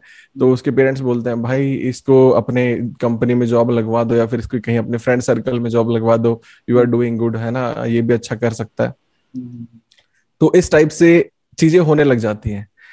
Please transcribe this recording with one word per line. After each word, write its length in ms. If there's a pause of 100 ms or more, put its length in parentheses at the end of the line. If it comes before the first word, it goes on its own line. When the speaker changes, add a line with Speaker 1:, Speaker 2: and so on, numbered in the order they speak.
(400)
Speaker 1:
तो 140
उसके 180
parents 300
बोलते 280
हैं, 120
"भाई 320
इसको 560
अपने 460 (260)
company 320
में 140
job 240
लगवा 320
दो 120
या 100
फिर 140
इसको 200
कहीं 180
अपने 200
friend 240
circle 380
में 100
job 220
लगवा 260
दो, 240 (300)
you 120
are 120
doing 260
good, 160
है 140
ना, 360
ये 140
भी 120
अच्छा 220
कर 180
सकता 300
है।" 100 (420)
Speaker 2:
हम्म। 420 (640)
Speaker 1:
तो 160
इस 160
type 180
से 400 (300)
चीजें 200
होने 240
लग 140
जाती 320
हैं। 180 (260)